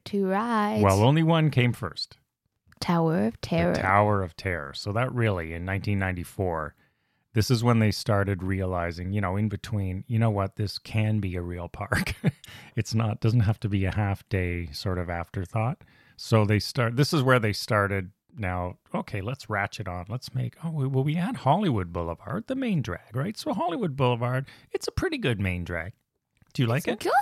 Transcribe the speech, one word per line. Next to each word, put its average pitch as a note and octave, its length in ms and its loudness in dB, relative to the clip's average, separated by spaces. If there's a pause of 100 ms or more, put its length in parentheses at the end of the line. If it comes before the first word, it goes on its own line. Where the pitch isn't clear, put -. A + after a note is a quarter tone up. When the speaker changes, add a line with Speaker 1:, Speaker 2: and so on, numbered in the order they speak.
Speaker 1:
two G3 220 -2
rides. G#3+ 540 0
Speaker 2:
Well, G2 220 8
only D3 200 6
one D#3+ 280 4
came B2 220 2
first. - 440 -8 (600)
Speaker 1:
Tower E3+ 480 2
of A#3 140 -6
Terror. E3+ 320 2
Speaker 2:
The - 80 0
Tower G2+ 420 4
of E2 140 -6
Terror. D2+ 360 -4
So - 200 -6
that B2+ 200 -2
really, F#2+ 400 0
in E2+ 100 -6
nineteen G2 360 -2
ninety-four, F2 760 -4 (600)
this A2+ 180 2
is A2+ 120 2
when A#2+ 160 6
they A2 120 4
started G2 500 0
realizing, F#2 720 -2
you G#2 100 0
know, F#2 140 -2
in G#2+ 120 0
between, G2 600 -4
you A#2 100 0
know A2+ 140 4
what, G2 240 -2
this G#2 240 -4
can G#2+ 400 0
be F#2 160 -4
a F2 80 -4
real F2 260 -6
park. - 540 -2
<laughs> F3+ 100 2 (420)
It's - 200 -2
not, A2 240 0
doesn't A#2 220 4
have G#2 180 2
to G#2+ 100 -4
be G2 160 2
a F#2 80 0
half G2 360 -2
day F2 420 -2
sort F2+ 260 -4
of F2 100 -4
afterthought. F#2+ 760 -4 (340)
So A2 280 4
they G#2 140 4
start, A#2 360 -2
this C#3 180 2
is D#3 80 4
where B2+ 180 6
they G#2+ 140 0
started G2 560 0 (280)
now, F2+ 400 -4 (160)
okay, A2+ 280 -6
let's A#2 280 -8
ratchet G2+ 380 -4
on. F2+ 220 -8
Let's B2 240 -8
make, B2 300 -4
oh, E3 80 -6
we, C#3 160 -2
well, C3+ 160 0
we D3 120 0
had F3+ 220 -2
Hollywood C3 560 0
Boulevard, F2 540 -6
the C4 80 -4
main A3+ 260 -2
drag, - 340 -8
right? E3+ 220 -4
So D4+ 160 -4
Hollywood A#3 420 -2
Boulevard, B2 500 0 (260)
it's - 160 -6
a - 40 -6
pretty D#4+ 260 -2
good B2+ 220 0
main F2+ 240 0
drag. E2+ 300 -6 (600)
Do - 80 0
you A#2+ 60 4
like B2+ 200 0
Speaker 1:
It's - 180 -4
Speaker 2:
it? F4+ 60 0 (100)